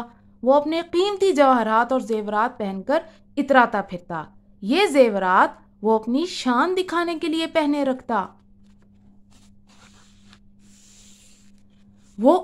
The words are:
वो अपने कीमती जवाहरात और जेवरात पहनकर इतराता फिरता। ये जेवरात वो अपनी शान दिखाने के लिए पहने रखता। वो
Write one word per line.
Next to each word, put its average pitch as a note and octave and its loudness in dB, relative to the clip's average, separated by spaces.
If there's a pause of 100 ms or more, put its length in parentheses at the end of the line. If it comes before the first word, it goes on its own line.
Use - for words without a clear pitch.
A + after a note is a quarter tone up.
(440)
वो B3+ 4
अपने D#4 0
कीमती F#4+ 0
जवाहरात B3 2
और B3+ 0
जेवरात G#3+ -4
पहनकर G3 -4 (320)
इतराता B3+ 2
फिरता। E3+ -12 (380)
ये E4 0
जेवरात A3 2 (260)
वो A3 2
अपनी B3 -4
शान C#4 -2
दिखाने F4 -4
के E4 -8
लिए D#4+ -4
पहने D4 0
रखता। A#3+ -4 (4000)
वो B3+ 6 (100)